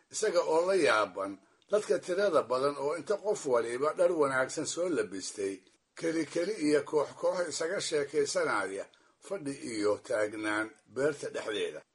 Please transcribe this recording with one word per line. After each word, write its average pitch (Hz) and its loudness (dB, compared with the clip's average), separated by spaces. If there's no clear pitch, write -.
isaga 175 2
oo 160 4
la 190 4
yaaban 101 2
dadka 202 2
tirada 180 2
badan 131 0
oo 143 -2
inta - -2
qof 202 -2
waliba 123 2
dhar 180 4
wanaagsan 135 2
soo 175 -2
labistay, 98 -2
keli 165 -2
keli 175 -2
iyo 147 4
koox 147 0
koox 180 0
isaga 165 -4
sheekaysanaya, 143 0
fadhi 160 -6
iyo 104 2
taagnaan 107 -2
beerta 139 -2
dhexdeeda. 92 -4